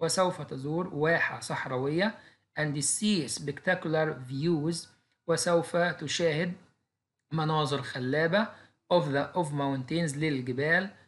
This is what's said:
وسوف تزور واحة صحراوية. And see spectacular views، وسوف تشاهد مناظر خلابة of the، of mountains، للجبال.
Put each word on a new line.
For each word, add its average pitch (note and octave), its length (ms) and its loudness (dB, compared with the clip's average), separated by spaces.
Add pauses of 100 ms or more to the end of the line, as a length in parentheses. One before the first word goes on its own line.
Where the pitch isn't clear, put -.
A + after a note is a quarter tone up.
وسوف F3 420 2
تزور D3+ 520 -4
واحة D3+ 460 2
صحراوية. C#3+ 720 -2 (460)
And D3+ 160 0
see D#3+ 520 0
spectacular D#3 880 -2 (160)
views، D#3+ 560 0 (400)
وسوف E3+ 500 2
تشاهد E3+ 760 0 (800)
مناظر D3+ 500 0
خلابة D#3 640 0 (460)
of E3 100 4
the، C#3+ 320 -2
of F3 100 0
mountains، C#3+ 680 -2
للجبال. D3 760 0 (180)